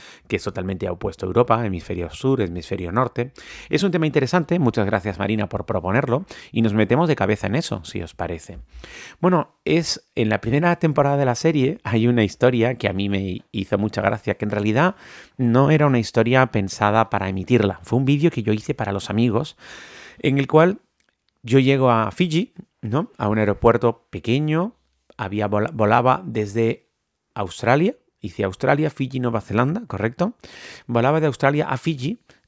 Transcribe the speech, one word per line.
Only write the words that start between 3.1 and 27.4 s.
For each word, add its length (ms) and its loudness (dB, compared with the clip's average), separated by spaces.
Es 140 0
un 80 2
tema 160 0
interesante, 520 0
muchas 280 2
gracias 320 -4
Marina 300 -2
por 180 -8
proponerlo, 580 0
y 100 0
nos 120 2
metemos 340 2
de 80 2
cabeza 300 -2
en 100 -2
eso, 280 -6
si 180 -10
os 120 -14
parece. 440 -10
Bueno, 440 2
es, 500 -2
en 140 0
la 120 0
primera 360 2
temporada 400 2
de 80 0
la 100 2
serie 480 0
hay 240 2
una 180 4
historia 520 2
que 120 -4
a 40 -2
mí 160 -4
me 420 -4
hizo 280 -2
mucha 240 -2
gracia, 340 0
que 80 -8
en 60 -4
realidad 440 0
no 340 4
era 160 4
una 120 2
historia 480 2
pensada 640 0
para 180 -2
emitirla, 540 0
fue 160 -2
un 60 0
vídeo 260 2
que 120 -6
yo 100 0
hice 220 -4
para 180 -4
los 180 -6
amigos, 460 0
en 180 0
el 80 0
cual... 340 4
Yo 160 4
llego 320 4
a 220 2
Fiji, 420 0
¿no? 340 -4
A 120 -2
un 100 2
aeropuerto 720 2
pequeño, 640 -2
había 300 -4
vola-, 260 0
volaba 540 2
desde 640 -4
Australia, 640 0